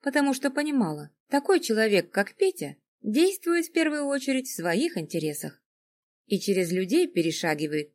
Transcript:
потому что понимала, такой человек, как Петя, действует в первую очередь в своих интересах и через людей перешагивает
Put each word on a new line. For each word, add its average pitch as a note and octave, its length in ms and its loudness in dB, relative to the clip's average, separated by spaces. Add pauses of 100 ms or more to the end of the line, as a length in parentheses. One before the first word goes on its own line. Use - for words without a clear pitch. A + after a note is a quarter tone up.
потому C#4 320 2
что C4+ 160 -2
понимала, B3 600 -2 (180)
такой C#4+ 320 4
человек, G#3+ 520 2
как - 220 0
Петя, D#3 420 -2 (260)
действует E4+ 640 2
в - 60 -18
первую D4+ 340 0
очередь C4+ 420 -2
в - 60 -10
своих G3 420 0
интересах D#3 640 -6 (680)
и G3+ 120 0
через F#3 340 0
людей F#3+ 340 0
перешагивает D#3 880 -2